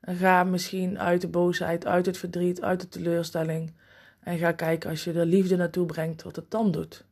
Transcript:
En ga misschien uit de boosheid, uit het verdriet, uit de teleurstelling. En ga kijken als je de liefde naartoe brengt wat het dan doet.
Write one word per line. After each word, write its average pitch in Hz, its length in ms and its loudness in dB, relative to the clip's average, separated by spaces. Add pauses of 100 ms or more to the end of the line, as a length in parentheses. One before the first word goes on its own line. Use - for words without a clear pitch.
En 180 120 -6
ga 180 280 6
misschien 185 540 -2
uit 175 220 2
de 175 80 -6
boosheid, 175 580 0
uit 180 200 2
het 180 120 -2
verdriet, 180 440 -2
uit 185 180 0
de 185 80 -12
teleurstelling. 160 880 -4 (460)
En 175 180 -6
ga 170 140 2
kijken 165 380 -2
als 160 140 -6
je 175 80 -4
de 170 140 2
liefde 185 300 4
naartoe 175 300 0
brengt 160 360 -6
wat 175 140 -12
het - 140 -12
dan 220 200 2
doet. 160 420 -6